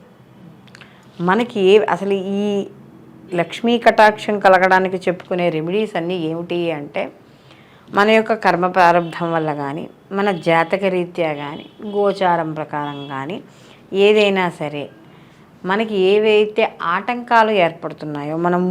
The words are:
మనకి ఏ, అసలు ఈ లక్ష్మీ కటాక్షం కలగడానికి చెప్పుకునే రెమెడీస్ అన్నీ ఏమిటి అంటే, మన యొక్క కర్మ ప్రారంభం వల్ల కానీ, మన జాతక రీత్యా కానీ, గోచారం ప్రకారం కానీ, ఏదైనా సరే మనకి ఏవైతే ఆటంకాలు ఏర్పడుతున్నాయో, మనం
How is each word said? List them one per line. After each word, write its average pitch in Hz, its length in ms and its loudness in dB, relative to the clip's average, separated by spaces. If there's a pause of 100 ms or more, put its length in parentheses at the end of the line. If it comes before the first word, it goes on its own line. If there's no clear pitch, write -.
(1300)
మనకి 220 300 0 (120)
ఏ, 208 60 8 (180)
అసలు 196 220 -2 (220)
ఈ 208 40 -2 (960)
లక్ష్మీ 233 380 -2 (100)
కటాక్షం 214 480 4 (100)
కలగడానికి 185 520 4 (100)
చెప్పుకునే 180 400 -2 (100)
రెమెడీస్ 190 440 -4
అన్నీ 180 180 -4 (140)
ఏమిటి 175 260 -6 (220)
అంటే, 147 220 -8 (960)
మన 202 120 4 (100)
యొక్క 220 140 0 (120)
కర్మ 180 220 2 (100)
ప్రారంభం 170 600 2
వల్ల 156 140 -2 (120)
కానీ, 143 260 -8 (300)
మన 202 120 0 (180)
జాతక 165 340 2 (140)
రీత్యా 175 360 -4 (120)
కానీ, - 220 -12 (280)
గోచారం 185 560 0 (100)
ప్రకారం 147 400 -8 (140)
కానీ, 143 220 -8 (720)
ఏదైనా 202 380 4 (160)
సరే 147 240 -8 (840)
మనకి 214 260 -2 (140)
ఏవైతే 214 540 2 (280)
ఆటంకాలు 226 600 0 (120)
ఏర్పడుతున్నాయో, 156 800 -6
మనం 175 280 0